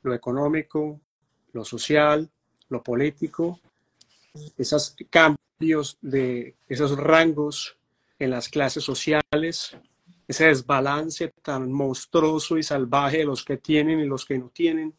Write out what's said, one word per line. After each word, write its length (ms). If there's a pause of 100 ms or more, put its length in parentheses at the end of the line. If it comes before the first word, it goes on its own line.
lo 120
económico, 840 (520)
lo 120
social, 640 (380)
lo 140
político, 800 (960)
esos 400 (140)
cambios 920
de 540 (140)
esos 280
rangos 800 (420)
en 120
las 180
clases 340
sociales, 920 (500)
ese 200
desbalance 960
tan 280
monstruoso 880
y 60
salvaje 560
de 80
los 180
que 140
tienen 420
y 60
los 180
que 140
no 100
tienen 500